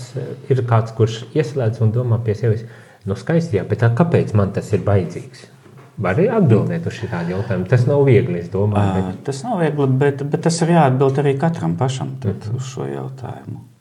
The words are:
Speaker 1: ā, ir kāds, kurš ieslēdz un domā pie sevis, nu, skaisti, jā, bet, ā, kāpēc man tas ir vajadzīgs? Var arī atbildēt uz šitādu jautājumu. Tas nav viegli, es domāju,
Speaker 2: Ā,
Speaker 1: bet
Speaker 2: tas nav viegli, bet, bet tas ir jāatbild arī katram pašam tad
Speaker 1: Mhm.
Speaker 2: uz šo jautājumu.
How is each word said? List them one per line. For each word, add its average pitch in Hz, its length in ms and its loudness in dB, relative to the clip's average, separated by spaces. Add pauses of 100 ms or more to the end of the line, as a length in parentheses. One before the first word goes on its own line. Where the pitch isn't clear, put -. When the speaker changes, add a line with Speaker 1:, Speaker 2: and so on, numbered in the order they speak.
(120)
Speaker 1:
ā, 135 140 -8 (200)
ir 127 180 2
kāds, 117 300 2
kurš - 340 0
ieslēdz 127 540 -2
un 110 120 2
domā 120 260 0
pie 107 160 -2
sevis, 110 300 0 (340)
nu, 95 160 -6
skaisti, 165 400 0
jā, 87 80 0
bet, 101 220 0
ā, 117 80 4
kāpēc 143 400 2
man 98 180 4
tas - 180 -6
ir 98 140 0
vajadzīgs? 92 640 -2 (520)
Var 90 180 -2
arī 170 120 4
atbildēt 104 600 2
uz - 80 -6
šitādu 87 380 -6
jautājumu. 92 340 -2
Tas 117 160 4
nav 143 200 4
viegli, 98 360 4
es 85 80 -8
domāju, 101 320 0
Speaker 2:
Ā, 95 220 2
Speaker 1:
bet 92 220 -6
Speaker 2:
tas 135 180 -6
nav 233 180 -4
viegli, 147 340 0
bet, 139 300 2
bet 147 180 -2
tas 165 180 0
ir 165 120 2
jāatbild 135 480 4
arī 143 160 2
katram 165 400 -2
pašam 139 420 -2
tad 101 220 -4
Speaker 1:
Mhm. 107 160 -6
Speaker 2:
uz - 140 -6
šo - 180 -8
jautājumu. - 720 -10 (220)